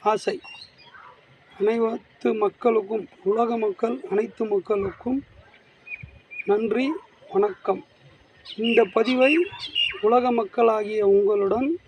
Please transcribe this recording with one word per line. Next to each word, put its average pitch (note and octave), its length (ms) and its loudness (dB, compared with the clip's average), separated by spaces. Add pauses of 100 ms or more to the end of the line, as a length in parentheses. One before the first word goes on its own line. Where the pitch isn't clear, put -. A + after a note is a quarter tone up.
ஆசை. G#3 400 -2 (1160)
அனைத்து A3+ 760 0
மக்களுக்கும், G#3+ 720 0 (160)
உலக A3+ 340 0
மக்கள் A3+ 420 -2 (100)
அனைத்து G#3+ 340 -2
மக்களுக்கும் G#3 800 -4 (1200)
நன்றி, A3+ 480 0 (400)
வணக்கம். - 520 -2 (720)
இந்த A3+ 280 4
பதிவை B3+ 600 2 (540)
உலக B3 300 2
மக்களாகிய G#3+ 760 0
உங்களுடன் G#3 800 2